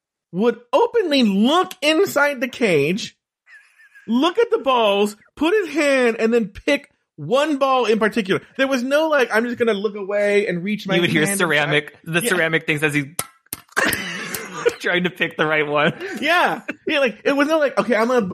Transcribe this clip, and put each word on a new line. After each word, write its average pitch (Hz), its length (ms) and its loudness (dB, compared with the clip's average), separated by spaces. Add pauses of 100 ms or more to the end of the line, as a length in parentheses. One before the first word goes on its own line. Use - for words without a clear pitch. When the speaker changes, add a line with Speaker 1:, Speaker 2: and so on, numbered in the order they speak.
(320)
Speaker 1:
would 226 280 0 (120)
openly 330 520 2
look 247 580 2
inside 285 580 0
the 254 80 -4
cage, 180 720 -2 (880)
look 277 300 0
at 466 140 2
the 415 80 0
balls, 214 580 2 (180)
put 320 200 0
his 349 180 -2
hand, 269 460 2
and 226 120 2
then 233 180 0
pick - 420 -4 (240)
one 269 420 0
ball 262 280 2
in 220 120 2
particular. 202 420 0 (160)
There 269 120 0
was 262 160 0
no, 294 260 0
like, 285 240 2
"I'm 220 120 2
just 247 120 -6
gonna 226 160 0
look 202 220 -4
away 208 520 0
and 175 160 -4
reach 208 240 -6
my 190 80 0
Speaker 2:
You 180 60 2
would 175 80 2
hear 151 160 2
Speaker 1:
hand 151 140 -2
Speaker 2:
ceramic, 147 680 0
Speaker 1:
inside." 165 80 -10
Speaker 2:
the 170 80 2
Speaker 1:
Yeah. 233 80 -2
Speaker 2:
ceramic 160 380 0
things 151 160 0
as 151 100 0
he 147 220 -4 (600)
<laughs> - 80 0 (960)
trying 180 240 -2
to 180 60 0
pick - 280 -6
the 160 80 2
right 151 220 0
one. 147 260 2 (280)
Speaker 1:
Yeah. 302 400 0 (260)
Yeah, 302 120 0
like, 262 260 -2
it - 80 2
was 285 140 2
no, 320 120 2
like, 285 180 0
"Okay, 214 180 0
I'm 220 120 2
gonna 233 260 0